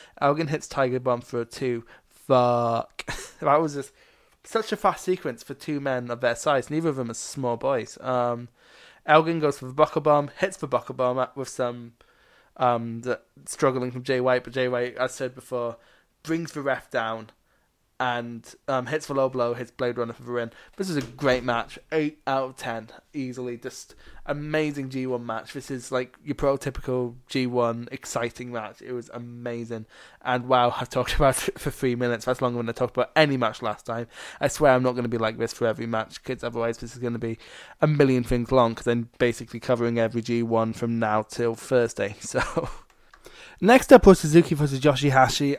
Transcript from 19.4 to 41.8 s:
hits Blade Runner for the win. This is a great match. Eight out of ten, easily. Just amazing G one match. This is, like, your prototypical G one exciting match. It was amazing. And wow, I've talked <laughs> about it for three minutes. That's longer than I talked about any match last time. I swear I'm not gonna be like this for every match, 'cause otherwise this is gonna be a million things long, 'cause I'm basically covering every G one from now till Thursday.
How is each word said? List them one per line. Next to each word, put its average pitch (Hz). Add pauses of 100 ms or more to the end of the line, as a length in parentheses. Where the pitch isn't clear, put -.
hits 120
Blade 123
Runner 117
for -
the 120
win. 120 (240)
This 196
is 165
a 139
great 127
match. 117 (120)
Eight 151
out 135
of 131
ten, 113 (220)
easily. 127
Just - (280)
amazing 147
G 131
one 123
match. 113
This 135
is, 127
like, 127
your 143
prototypical 127 (100)
G 131
one 120
exciting 123
match. 110
It -
was 120
amazing. 120 (340)
And 123
wow, 123
I've 123
talked -
<laughs> -
about 139
it -
for -
three 127
minutes. 120
That's 127
longer 123
than 117
I 117
talked 120
about -
any 151
match 117
last 107
time. 117 (340)
I 147
swear 139
I'm 127
not 127
gonna 120
be 117
like 113
this 117
for -
every 117
match, 113
'cause 127
otherwise 117
this 117
is 123
gonna 120
be 113 (420)
a 151
million 139
things 120
long, 117
'cause -
I'm 120
basically 120
covering 117
every 113
G 117
one 113
from 117
now 110
till 117
Thursday. 113